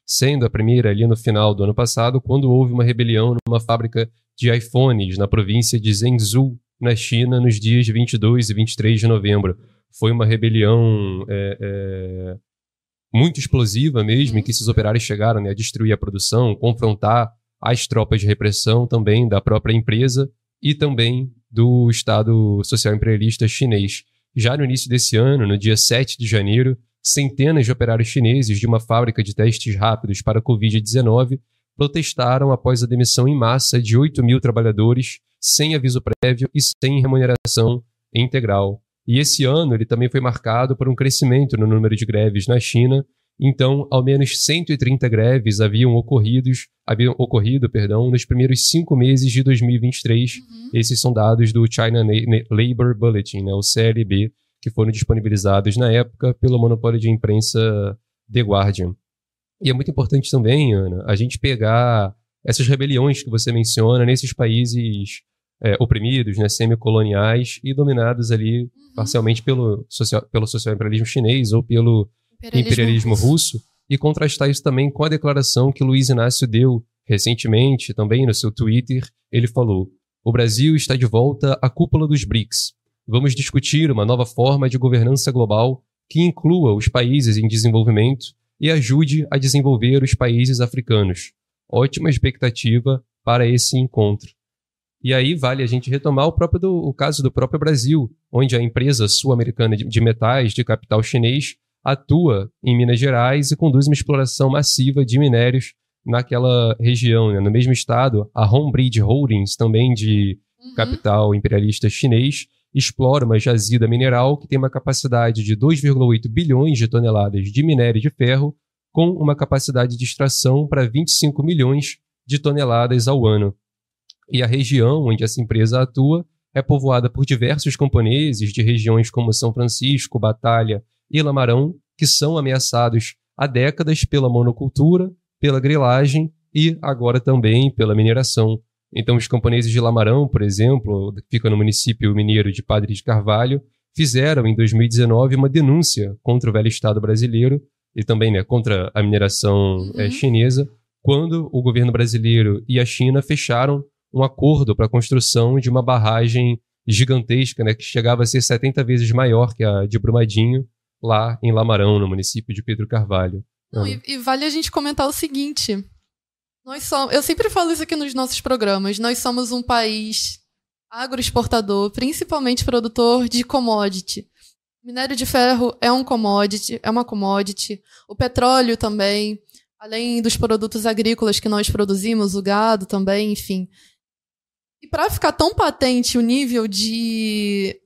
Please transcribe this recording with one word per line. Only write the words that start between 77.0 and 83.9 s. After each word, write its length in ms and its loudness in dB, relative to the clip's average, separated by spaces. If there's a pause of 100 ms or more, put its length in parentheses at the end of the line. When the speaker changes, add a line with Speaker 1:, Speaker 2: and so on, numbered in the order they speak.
Speaker 1:
recentemente, 880 0
também 320 0
no 80 2
seu 180 -4
Twitter. 560 -2 (240)
Ele 160 0
falou: 440 -2 (340)
"O 60 0
Brasil 440 2
está 200 -2
de 100 0
volta 560 0
à 80 2
cúpula 380 0
dos 160 0
brics. 500 -4 (340)
Vamos 280 0
discutir 560 -2